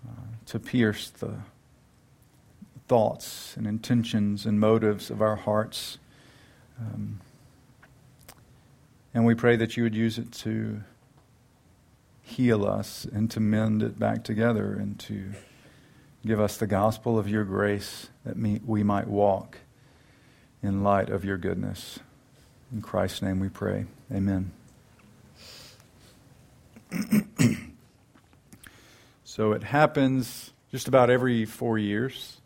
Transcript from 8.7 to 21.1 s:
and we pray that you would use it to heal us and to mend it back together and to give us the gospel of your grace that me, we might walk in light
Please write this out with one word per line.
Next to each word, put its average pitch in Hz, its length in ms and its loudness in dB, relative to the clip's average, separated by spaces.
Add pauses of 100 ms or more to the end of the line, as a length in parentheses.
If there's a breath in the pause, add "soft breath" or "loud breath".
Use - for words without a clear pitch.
and 117 80 4
we 117 120 6
pray 120 180 6
that 113 220 0
you 120 80 0
would 113 100 0
use 113 240 0
it 117 140 -10
to 110 500 -6 (1400)
heal 113 460 2
us 104 380 -4
and 110 260 -2
to - 80 -6
mend 107 420 2
it 110 160 -2
back 113 280 -2
together 107 500 0
and 101 240 -6
to 98 320 -10 (960 loud breath)
give 110 140 0
us 104 160 2
the 113 100 -2
gospel 110 500 2
of 101 120 0
your 107 160 0
grace 101 640 -2 (160)
that - 120 -8
me, 107 300 0
we 107 160 0
might 101 240 2
walk 101 520 0 (1080 soft breath)
in 98 180 0
light 98 280 4